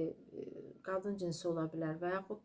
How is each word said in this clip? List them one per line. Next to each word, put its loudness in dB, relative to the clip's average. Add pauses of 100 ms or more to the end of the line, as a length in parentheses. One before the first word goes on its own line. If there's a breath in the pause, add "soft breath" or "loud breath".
(320)
e, -6 (360)
qadın 0
cinsi 0
ola 4
bilər 0
və 2
yaxud -4